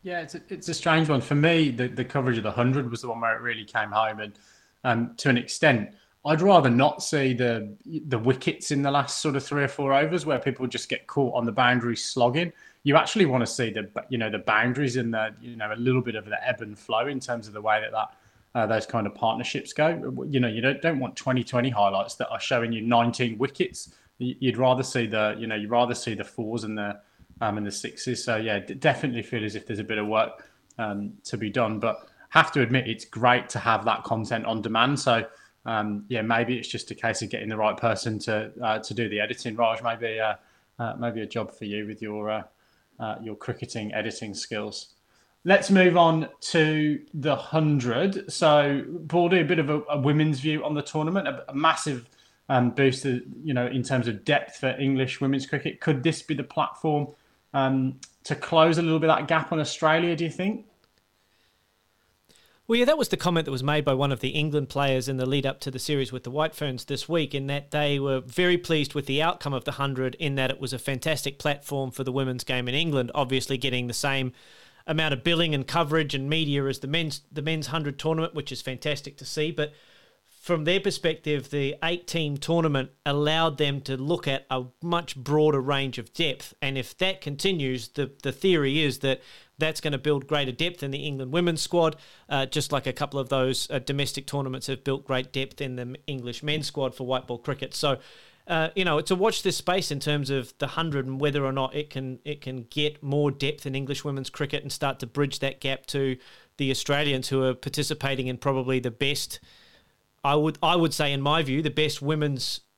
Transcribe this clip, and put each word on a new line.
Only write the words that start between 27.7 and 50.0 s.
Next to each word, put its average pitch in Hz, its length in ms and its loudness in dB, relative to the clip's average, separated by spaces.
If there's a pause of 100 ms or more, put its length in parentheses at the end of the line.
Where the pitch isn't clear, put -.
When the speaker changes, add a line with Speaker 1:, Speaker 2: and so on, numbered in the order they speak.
Speaker 1:
sixes. - 500 -6
So, 117 140 0
yeah, 110 240 0
d-, - 140 -10
definitely 127 480 0
feel 110 240 -4
as 107 100 -6
if 101 100 -8
there's 104 140 -6
a 104 40 -4
bit 107 140 -4
of 104 100 -2
work, - 420 0 (280)
um, 104 360 -4 (100)
to - 140 -8
be 107 120 -4
done. 110 300 0
But - 300 -2 (200)
have - 220 4
to 143 100 4
admit, 123 260 2
it's 110 180 -6
great 123 440 4
to - 100 -6
have 110 260 2
that 110 180 0
content 113 420 -2
on 113 160 -2
demand. 117 380 2
So, 113 260 2 (400)
um, 107 440 -2
yeah, 113 120 -2
maybe 117 360 2
it's - 100 -8
just - 240 -8
a - 40 -8
case - 260 -2
of 101 80 -6
getting 107 180 -6
the 110 80 -6
right 107 220 2
person 110 420 0
to, 107 320 -2 (100)
uh, 110 180 0
to 110 140 -10
do 113 140 -2
the 104 140 -2
editing. 110 340 -6
Raj, 113 260 2
maybe, 113 380 -4
uh, 110 160 0 (440)
uh, 113 200 -4
maybe 113 220 -4
a 107 40 -4
job 107 280 -6
for - 100 -14
you 104 220 -6
with 107 160 -10
your, 107 280 -6
uh, 107 140 -2 (560)
uh, 110 220 -6
your 110 140 -10
cricketing 107 580 -8
editing 107 400 -6
skills. 104 600 -8 (500)
Let's 196 260 6
move 185 240 8
on 160 320 6 (140)
to 156 580 2 (140)
the 143 240 0
hundred. 151 920 2
So, 147 560 6
Baldy, 170 540 2
a 156 60 4
bit 165 140 2
of 143 100 2
a, 151 200 0
a 147 80 0
women's 147 440 4